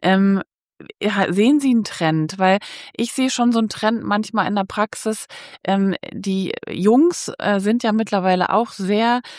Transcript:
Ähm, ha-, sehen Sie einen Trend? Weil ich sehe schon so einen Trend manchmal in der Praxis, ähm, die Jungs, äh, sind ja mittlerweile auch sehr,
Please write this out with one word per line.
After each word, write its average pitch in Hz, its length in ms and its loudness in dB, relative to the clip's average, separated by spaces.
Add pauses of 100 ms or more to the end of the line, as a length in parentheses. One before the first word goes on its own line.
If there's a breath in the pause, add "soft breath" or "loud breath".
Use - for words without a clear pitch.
Ähm, 190 380 4 (600)
ha-, 196 280 0
sehen 226 280 4
Sie 277 120 2
einen 233 120 2
Trend? 160 560 -2
Weil 190 200 4 (360 loud breath)
ich - 180 -4
sehe 262 160 0
schon 247 220 2
so 226 80 2
einen 220 100 0
Trend 214 340 -2
manchmal 214 440 -2
in 208 80 -2
der 196 100 0
Praxis, - 640 -4 (360 loud breath)
ähm, 196 320 2 (160)
die 190 420 -4 (160)
Jungs, 247 680 2
äh, 202 200 0
sind 220 240 0
ja 226 80 2
mittlerweile 185 600 0
auch 226 200 0
sehr, 226 500 0 (180 loud breath)